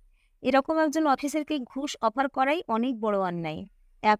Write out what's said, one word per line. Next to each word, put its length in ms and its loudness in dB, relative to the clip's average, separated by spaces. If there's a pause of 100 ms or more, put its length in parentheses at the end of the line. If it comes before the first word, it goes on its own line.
(420)
এরকম 360 2
একজন 300 2
অফিসারকে 520 0
ঘুষ 420 -8
অফার 280 0
করাই 380 0
অনেক 320 -2
বড় 200 0
অন্যায়। 460 -4 (360)
এক 180 4